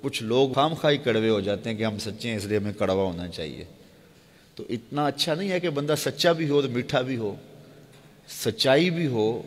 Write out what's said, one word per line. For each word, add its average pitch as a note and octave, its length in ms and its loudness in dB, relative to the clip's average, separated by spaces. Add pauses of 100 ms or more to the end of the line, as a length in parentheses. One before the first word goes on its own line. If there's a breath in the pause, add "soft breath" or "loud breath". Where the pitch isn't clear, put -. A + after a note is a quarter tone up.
कुछ C3+ 200 -4
लोग B2+ 320 2
खामखाई D3+ 440 2
कड़वे A2 300 2
हो G#2+ 120 4
जाते G2+ 300 -2
हैं A2 80 -6
कि A2 60 -2
हम G#2 140 -2
सच्चे G2+ 300 -6
हैं A2+ 100 -2
इसलिए G#2 200 0
हमें G#2 160 -2
कड़वा F#2+ 280 2
होना F2+ 260 -2
चाहिए। D#2 380 -10 (880 loud breath)
तो A2 140 -12
इतना C#3 360 -4
अच्छा C#3+ 280 0
नहीं G3 160 -4
है F3+ 100 0
कि F3 100 -2
बंदा D3 260 0
सच्चा D#3+ 360 2
भी D#3+ 160 0
हो C#3+ 80 2
और C#3 120 2
मीठा B2+ 340 0
भी C3 140 -4
हो, G#2 200 -4 (920)
सच्चाई C3+ 640 4
भी E3 160 0
हो। A2+ 400 0